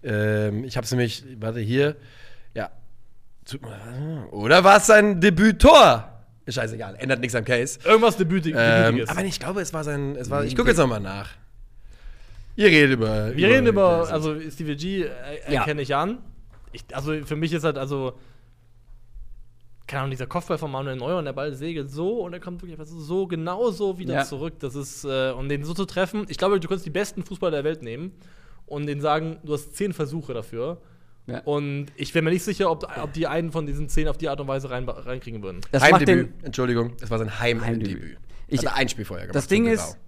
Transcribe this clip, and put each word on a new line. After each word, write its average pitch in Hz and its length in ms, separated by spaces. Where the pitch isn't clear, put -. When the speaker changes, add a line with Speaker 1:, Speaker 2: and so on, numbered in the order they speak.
Speaker 1:
Ähm, 107 600
ich 131 140
hab's 117 140
nämlich, 123 320
warte, 113 200
hier. 131 360
Ja. 107 140
Zu-, 135 140
oder 127 320
war's 196 240
sein 208 320
Debüttor? 196 840
Ist 113 100
scheißegal, 110 420
ändert 131 220
nichts 120 160
am 110 100
Case. 123 400
Speaker 2:
Irgendwas 220 320
Debüti-, 170 380
Speaker 1:
Ähm, 113 300
Speaker 2:
Debütiges. 113 140
Speaker 1:
aber 185 140
ich 196 160
glaube, 190 220
es - 120
war 156 100
sein, 143 320
es 127 140
war, 143 140
ich - 80
Speaker 3:
Nee, 131 60
Speaker 1:
guck 170 100
jetzt 226 100
noch 147 100
mal 113 120
nach. 98 300
Ihr 208 120
redet 147 240
über, 110 440
Speaker 2:
Wir 175 120
Speaker 1:
über 240 80
Speaker 2:
reden 254 120
über, 190 320
Speaker 1:
Cases. 160 140
Speaker 2:
also 156 260
Stevie 151 240
G, 180 280
äh, 143 60
Speaker 3:
Ja. - 80
Speaker 2:
erkenne 151 200
ich 135 140
an. 190 240
Ich, 113 120
also 139 200
für 151 120
mich 160 180
ist 151 100
halt, 151 140
also, 135 360
keine 135 140
Ahnung, 135 100
dieser 127 160
Kopfball 170 300
von 156 140
Manuel 135 260
Neuer 143 200
und 160 80
der 131 80
Ball 139 200
segelt 143 380
so 180 300
und 180 120
er 180 60
kommt 175 220
wirklich 165 180
einfach 156 120
so, 165 80
so 175 280
genau 180 440
so 190 280
wieder 185 160
Speaker 3:
Ja. 139 100
Speaker 2:
zurück. 151 340
Das 135 160
ist, 139 280
äh, 131 280
und 131 180
den 143 140
so 160 100
zu 190 120
treffen, 190 440
ich - 80
glaube, 196 220
du 160 80
kannst 185 180
die 170 60
besten 254 320
Fußballer 185 340
der 139 60
Welt 156 200
nehmen 135 280
und 147 220
denen 143 140
sagen, 156 420
du 147 100
hast - 220
zehn 196 180
Versuche 147 400
dafür. 120 480
Speaker 3:
Ja. 120 140
Speaker 2:
Und 143 540
ich - 200
wäre 165 80
mir 160 80
nicht 180 120
sicher, 196 280
ob, 165 160
ob 147 120
die 160 140
einen 160 240
von 156 160
diesen 143 200
zehn 156 200
auf 143 100
die 160 120
Art 139 120
und 135 60
Weise 135 240
rein, 123 180
reinkriegen 120 540
würden. 104 180
Speaker 3:
Das 135 120
macht 165 180
Speaker 1:
Heimdebüt, 139 380
Speaker 3:
den - 60
Speaker 1:
Entschuldigung, 120 560
es 107 100
war 113 80
sein 107 200
Heimdebüt. 117 280
Speaker 3:
Heimdebüt. - 300
Ich 135 120
Speaker 1:
Hat 160 60
er 127 100
ein 135 140
Spiel 107 160
vorher 90 220
gemacht 90 80
Speaker 3:
das 139 120
Ding 220 180
Speaker 1:
für 233 80
Speaker 3:
ist, 196 120
Speaker 1:
Bilbao. 80 120